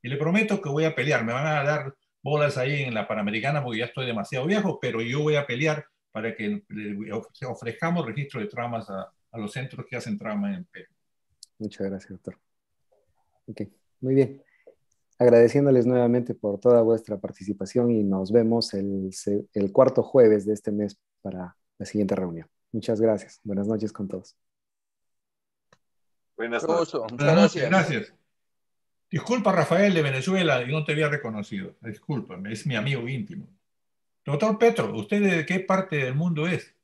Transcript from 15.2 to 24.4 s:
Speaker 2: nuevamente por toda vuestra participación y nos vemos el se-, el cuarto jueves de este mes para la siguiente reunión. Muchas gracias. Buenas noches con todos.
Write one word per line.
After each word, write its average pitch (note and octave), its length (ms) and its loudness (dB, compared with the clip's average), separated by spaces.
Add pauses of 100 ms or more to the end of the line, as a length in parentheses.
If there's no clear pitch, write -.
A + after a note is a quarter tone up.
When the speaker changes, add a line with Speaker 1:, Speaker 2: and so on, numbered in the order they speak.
Speaker 2:
nuevamente A#2+ 480 2
por G2+ 280 -4
toda A#2+ 200 8
vuestra A2+ 380 2
participación G2+ 720 -2
y A2 120 4
nos F#2+ 280 0
vemos A2+ 420 4
el G2 380 -4
se-, G#2 420 -4
el G2 200 0
cuarto C3 280 6
jueves G#2+ 440 6
de G#2+ 80 0
este G#2 180 -4
mes G#2 260 -4 (240)
para F2+ 360 -12 (200)
la G2+ 80 -10
siguiente G2 300 -2
reunión. E2+ 320 -6 (240)
Muchas A2 280 -4
gracias. A2 440 0
Buenas G2+ 240 -4
noches G#2+ 260 -2
con G2+ 140 -8
todos. F#2 280 -12 (2000)